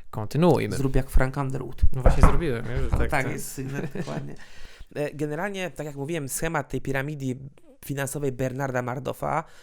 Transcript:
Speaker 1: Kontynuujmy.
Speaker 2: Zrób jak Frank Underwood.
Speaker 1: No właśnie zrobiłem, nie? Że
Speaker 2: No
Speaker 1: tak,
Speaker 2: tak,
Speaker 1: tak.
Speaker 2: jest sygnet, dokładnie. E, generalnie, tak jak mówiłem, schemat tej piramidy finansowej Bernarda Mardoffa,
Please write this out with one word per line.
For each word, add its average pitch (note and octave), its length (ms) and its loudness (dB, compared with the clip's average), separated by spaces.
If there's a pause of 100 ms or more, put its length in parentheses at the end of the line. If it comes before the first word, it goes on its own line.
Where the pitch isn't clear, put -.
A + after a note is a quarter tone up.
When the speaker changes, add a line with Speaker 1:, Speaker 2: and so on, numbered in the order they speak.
Speaker 1:
Kontynuujmy. A2+ 640 2
Speaker 2:
Zrób C3 200 0
jak C3 140 4
Frank C3 280 4
Underwood. C3+ 440 -4 (120)
Speaker 1:
No C3 80 2
właśnie - 220 8
zrobiłem, B2 460 4
nie? A#2+ 60 -4
Że B2+ 80 0
Speaker 2:
No - 60 0
Speaker 1:
tak, - 100 0
Speaker 2:
tak, A#2 240 2
Speaker 1:
tak. B2+ 80 -4
Speaker 2:
jest C3+ 200 -8
sygnet, C#3 460 -8
dokładnie. C#3+ 380 -8 (600)
E, D3 180 -6
generalnie, F3 580 -6
tak D3+ 140 -10
jak D3 100 -12
mówiłem, C#3+ 340 -6
schemat D#3+ 400 -4
tej C3 120 -6
piramidy C3+ 560 -6 (480)
finansowej C#3 460 -4
Bernarda B2+ 500 -4
Mardoffa, B2+ 600 -6 (200)